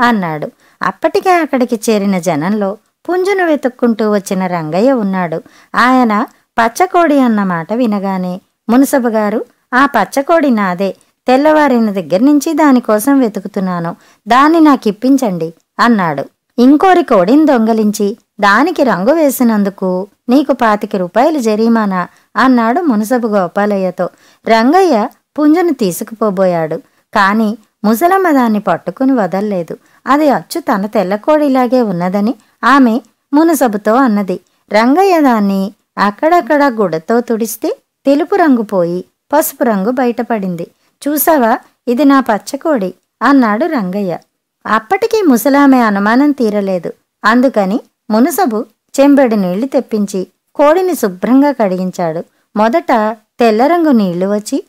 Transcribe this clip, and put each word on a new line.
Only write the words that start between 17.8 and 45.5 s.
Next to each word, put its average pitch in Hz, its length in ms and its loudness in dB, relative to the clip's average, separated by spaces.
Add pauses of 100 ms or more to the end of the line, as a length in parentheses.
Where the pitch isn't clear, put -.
దానికి 254 440 2
రంగు 214 300 0
వేసినందుకు 208 920 0 (220)
నీకు 277 240 2
పాతిక 214 440 -2
రూపాయలు 240 420 0
జరిమానా" 214 720 -2 (280)
అన్నాడు 240 440 2
మునసబు 233 480 -2
గోపాలయ్యతో. 190 800 -2 (400)
రంగయ్య 247 600 2 (300)
పుంజును 311 340 2
తీసుకుపోబోయాడు, 185 1040 -2 (380)
కాని 214 440 0 (260)
ముసలమ్మ 349 460 2
దాన్ని 233 300 2
పట్టుకుని 208 520 -2
వదల్లేదు. 190 640 -4 (300)
అది 285 220 0
అచ్చు 220 320 -4
తన 208 260 -4
తెల్లకోడిలాగే 247 960 0
ఉన్నదని 196 520 -2 (300)
ఆమె 254 360 4 (340)
మునసబుతో 262 600 0
అన్నది. 208 460 0 (320)
రంగయ్య 311 480 2
దాన్ని 202 520 0 (260)
అక్కడక్కడ 294 680 0
గుడ్డతో 220 560 -2
తుడిస్తే 233 560 -6 (300)
తెలుపు 294 280 0
రంగు 294 280 2
పోయి 180 420 -4 (280)
పసుపు 294 320 -2
రంగు 214 260 -2
బయటపడింది. 226 760 -4 (420)
"చూసావా, 277 500 0 (300)
ఇది 247 160 0
నా 277 160 4
పచ్చకోడి" 226 760 -4 (280)
అన్నాడు 247 440 2
రంగయ్య. 196 520 -6 (480)
అప్పటికీ 403 640 -2
ముసలామె 269 500 4